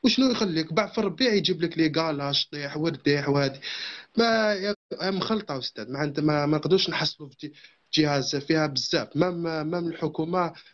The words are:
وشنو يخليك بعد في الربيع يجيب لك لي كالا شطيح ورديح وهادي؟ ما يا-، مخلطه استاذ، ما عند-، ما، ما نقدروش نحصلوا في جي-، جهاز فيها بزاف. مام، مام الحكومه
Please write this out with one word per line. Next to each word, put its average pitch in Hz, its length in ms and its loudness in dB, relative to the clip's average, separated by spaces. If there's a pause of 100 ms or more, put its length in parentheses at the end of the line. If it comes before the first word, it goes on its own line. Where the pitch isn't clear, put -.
وشنو 262 280 4
يخليك 165 420 0
بعد 196 160 0
في - 80 -6
الربيع 214 360 2
يجيب 180 280 2
لك 165 160 -4
لي 160 120 4
كالا 147 420 -2
شطيح 143 460 -4
ورديح 147 520 0
وهادي؟ 139 300 2 (580)
ما 220 360 4
يا-، 202 220 -2 (260)
مخلطه 190 560 -2
استاذ، 117 340 -8
ما 139 80 -6
عند-، 147 200 -2
ما، 147 260 2
ما 151 120 2
نقدروش 180 320 2
نحصلوا 151 400 -4
في - 120 -20
جي-، 147 120 -12 (400)
جهاز 143 420 2
فيها 156 320 2
بزاف. 131 480 -2
مام، 170 280 0
مام 165 440 -2
الحكومه 165 680 -2 (200)